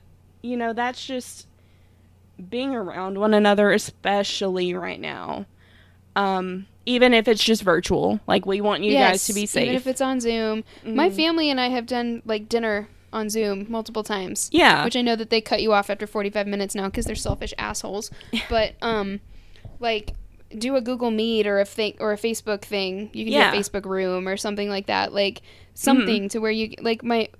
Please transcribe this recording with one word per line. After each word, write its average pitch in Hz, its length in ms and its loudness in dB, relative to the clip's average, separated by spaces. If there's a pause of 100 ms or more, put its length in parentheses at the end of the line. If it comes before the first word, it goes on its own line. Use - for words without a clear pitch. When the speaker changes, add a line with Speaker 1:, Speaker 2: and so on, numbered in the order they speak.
(420)
Speaker 1:
you 247 140 -6
know, 233 160 -2
that's 240 320 -6
just - 420 -10 (1040)
being 262 240 -4
around 190 440 -6
one 214 160 6
another, 208 380 6
especially 190 1040 0
right 180 260 -8
now. 143 460 -6 (680)
Um, 190 520 -2 (180)
even 247 300 6
if 226 140 4
it's 220 140 2
just 220 200 4
virtual, 180 640 2
like, 185 200 2
we 196 140 0
want 202 220 0
you 208 100 2
guys 196 340 4
to 214 60 -2
Speaker 2:
Yes, - 80 -4
Speaker 1:
be 208 60 -2
safe. - 180 -2
Speaker 2:
even 254 120 0
if 254 100 -4
it's 262 140 -2
on 262 200 0
Zoom. 226 420 -2 (220)
My 240 240 2
Speaker 1:
Mm-hmm. 196 80 0
Speaker 2:
family 320 340 2
and 262 100 0
I 247 80 0
have 247 180 -2
done, 240 380 -4
like, 220 240 -4
dinner 220 400 0 (240)
on 220 180 -4
Zoom 208 380 -2
multiple 226 360 -6
times. 196 480 -6
Speaker 1:
Yeah. 220 320 6
Speaker 2:
Which 233 120 -2
I 247 60 2
know 233 140 2
that 220 140 -8
they 226 100 2
cut 226 220 -2
you 220 100 2
off 202 180 2
after 208 160 -6
forty-five 208 400 -4
minutes 202 280 -4
now 196 160 -4
'cause 220 160 -4
they're 220 100 -6
selfish 202 420 -4
assholes. 208 520 -8 (200)
Speaker 1:
<laughs> 226 200 -4
Speaker 2:
But, 220 320 0
um, 202 380 -2 (600)
like, 226 320 -4 (440)
do 247 200 0
a 262 40 4
Google 240 300 -2
Meet 220 360 2
or 202 140 2
a 202 60 2
fa-, 214 320 -4
or 214 140 -2
a 208 60 -2
Facebook 214 440 -4
thing. 196 500 -4
You 220 120 -8
can 226 80 -2
Speaker 1:
Yeah. 269 180 6
Speaker 2:
do - 60 0
a 202 40 2
Facebook 196 240 -4
room 185 440 -2
or 190 80 -2
something 202 320 -4
like 202 180 -4
that. 202 260 0
Like, 202 300 0 (320)
something 220 480 4
Speaker 1:
Mm-hmm. 196 60 -4
Speaker 2:
to 226 100 -4
where 220 120 0
you, 220 200 -2 (100)
like, 226 220 0
my, 233 260 0 (100)